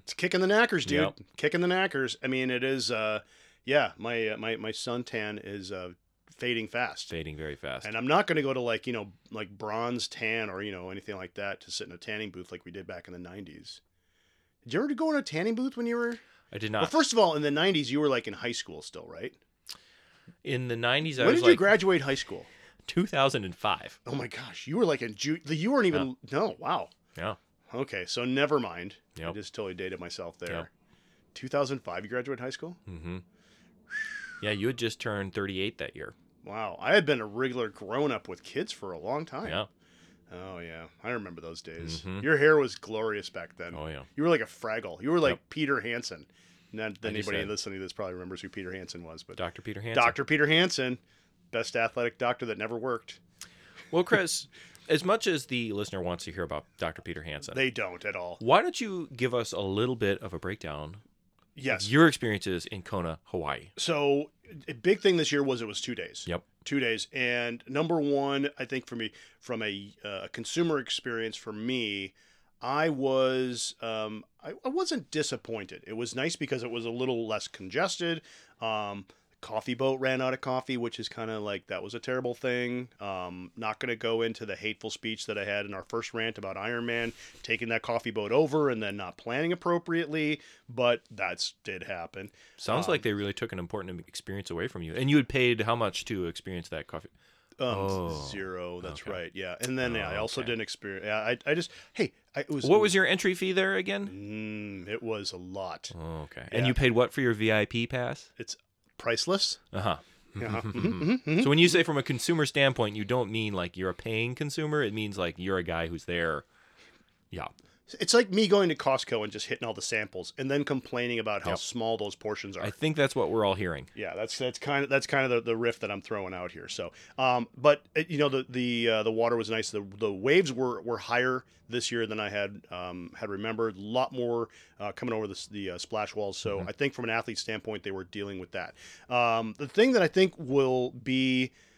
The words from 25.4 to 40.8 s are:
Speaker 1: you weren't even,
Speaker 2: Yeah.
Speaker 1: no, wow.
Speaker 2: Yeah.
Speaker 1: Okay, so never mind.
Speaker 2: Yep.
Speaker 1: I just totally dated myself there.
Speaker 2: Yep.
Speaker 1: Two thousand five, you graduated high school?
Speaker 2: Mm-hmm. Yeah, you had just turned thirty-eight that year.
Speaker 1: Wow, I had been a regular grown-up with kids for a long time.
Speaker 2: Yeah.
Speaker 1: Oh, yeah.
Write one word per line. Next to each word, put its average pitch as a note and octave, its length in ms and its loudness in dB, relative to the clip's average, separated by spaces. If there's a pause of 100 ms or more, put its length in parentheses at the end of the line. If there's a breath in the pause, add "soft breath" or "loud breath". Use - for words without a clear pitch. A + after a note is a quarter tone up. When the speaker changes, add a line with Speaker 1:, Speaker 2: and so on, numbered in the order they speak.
Speaker 1:
you D#3+ 260 0
weren't C4 140 6
even, C#3 400 2
Speaker 2:
Yeah. C#3 140 0
Speaker 1:
no, G3+ 200 2
wow. D3 300 -2 (280)
Speaker 2:
Yeah. F#2 180 -4 (380)
Speaker 1:
Okay, A#2 320 -4
so A#2+ 200 -2
never C#3 340 4
mind. F2+ 380 -6 (180)
Speaker 2:
Yep. E2 140 -6
Speaker 1:
I - 20 -4
just G2 240 -12
totally G2 180 -4
dated F#2 280 -6
myself F2 360 -10
there. F2 140 -8
Speaker 2:
Yep. E2+ 160 -6 (680 soft breath)
Speaker 1:
Two - 140 -12
thousand C#3 320 0
five, F2+ 240 -6
you G#2 60 -14
graduated B2 320 -4
high B2+ 80 -6
school? E3+ 260 -10 (140)
Speaker 2:
Mm-hmm. E2+ 300 -8 (1200 soft breath)
Yeah, G#2 100 -2
you G#2 160 0
had B2+ 80 0
just A#2 240 -2
turned G2+ 340 -4
thirty-eight G2 440 -2
that - 180 -8
year. - 180 -10 (300)
Speaker 1:
Wow, G#2 340 -6
I B2+ 160 2
had G3 120 8
been C#3 160 4
a G#2+ 40 -2
regular A#2+ 440 -2
grown-up A#2 580 -2
with F2+ 160 -10
kids E3+ 300 -6
for G2 180 -10
a E2 80 -8
long C3 260 -4
time. D#3+ 220 -8
Speaker 2:
Yeah. F#2+ 180 -2 (680 soft breath)
Speaker 1:
Oh, F#2 260 -12
yeah. E2 280 -12 (180)